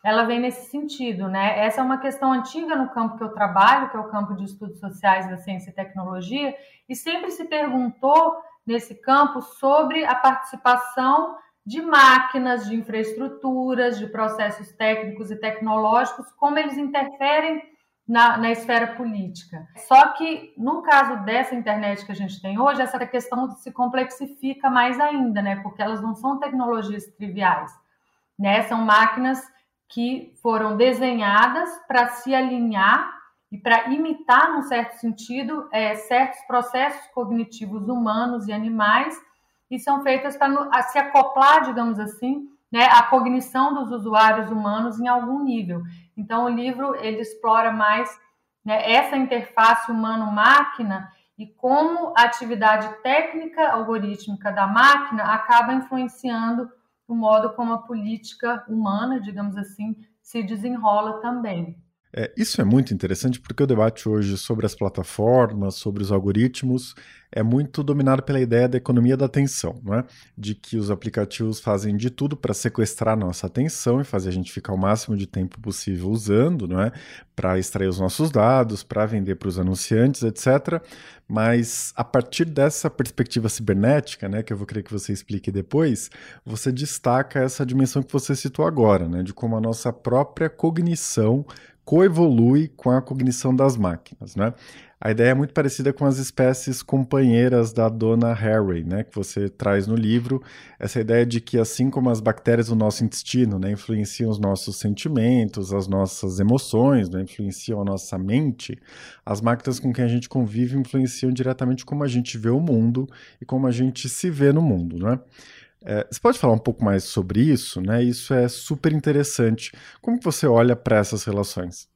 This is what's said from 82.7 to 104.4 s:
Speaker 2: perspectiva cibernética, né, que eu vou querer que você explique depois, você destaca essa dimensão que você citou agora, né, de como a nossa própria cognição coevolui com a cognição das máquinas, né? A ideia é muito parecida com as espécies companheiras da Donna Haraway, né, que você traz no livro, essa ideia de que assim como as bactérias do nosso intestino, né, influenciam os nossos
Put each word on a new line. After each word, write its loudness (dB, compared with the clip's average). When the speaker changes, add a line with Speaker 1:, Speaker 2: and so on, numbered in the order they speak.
Speaker 2:
perspectiva -2
cibernética, 0
né, -4
que -12
eu -4
vou -10
querer -8
que -16
você -6
explique -6
depois, -2
você -4
destaca -2
essa -2
dimensão 0
que -8
você -2
citou -2
agora, 4
né, -2
de -6
como -4
a -2
nossa -4
própria -2
cognição 0
coevolui 4
com -2
a 4
cognição -2
das 4
máquinas, -6
né? 0
A -2
ideia 4
é 4
muito 0
parecida 0
com -2
as 2
espécies -2
companheiras 2
da 2
Donna 2
Haraway, 0
né, -4
que -16
você -4
traz 0
no 0
livro, 0
essa -4
ideia 4
de -2
que -4
assim 2
como 0
as 0
bactérias 2
do 0
nosso 0
intestino, 0
né, -2
influenciam -4
os -2
nossos -2